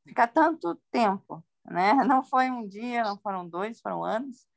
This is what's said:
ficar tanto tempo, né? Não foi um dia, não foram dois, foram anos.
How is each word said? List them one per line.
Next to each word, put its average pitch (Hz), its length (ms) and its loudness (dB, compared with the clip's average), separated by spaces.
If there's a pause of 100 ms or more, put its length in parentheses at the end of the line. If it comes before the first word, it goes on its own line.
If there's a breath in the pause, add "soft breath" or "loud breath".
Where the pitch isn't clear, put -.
ficar - 220 2
tanto 320 460 2 (160)
tempo, 196 520 -2 (220)
né? 190 300 2 (100)
Não 269 180 4
foi 262 280 2
um 240 180 -8
dia, 233 340 -4
não 202 160 -2
foram 190 300 -6
dois, 196 320 -8
foram 175 240 -6
anos. 233 420 -6 (100)